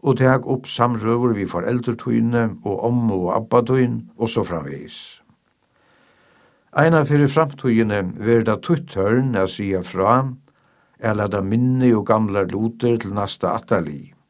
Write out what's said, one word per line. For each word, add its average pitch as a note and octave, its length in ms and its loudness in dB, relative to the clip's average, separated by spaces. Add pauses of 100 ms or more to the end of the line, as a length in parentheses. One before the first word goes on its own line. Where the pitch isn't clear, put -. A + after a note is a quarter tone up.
og C3 160 2
tak C3 260 2
upp C3 240 -4
samrøður A#2+ 680 0
við F#2+ 160 -4
foreldur A#2 440 -2
tíni A#2 460 0 (180)
og G2 280 -4
ommu A#2 300 0 (100)
og F#2 80 0
abba A#2 280 2
tín B2 300 0 (220)
og A2+ 120 -2
so G#2+ 160 -2
framvegis. D2 540 -10 (1700)
Eina D#3+ 320 4
fyrir C#3+ 240 2
framtíðini A#2 720 0 (160)
verður A2 320 2
tað G#2+ 180 -2
tutt F3 260 -2
tørn A#2 440 0
at F#2+ 160 0
sia G2 320 -4
frá, F#2+ 280 2 (840)
at A2 180 -2
lata G#2 240 -2
minni B2 520 2
og G#2 160 0
gamlar G2+ 400 2
lutir A2+ 520 -2
til G2+ 120 -8
næsta G2+ 440 -4
attarlið. D2 560 -4 (160)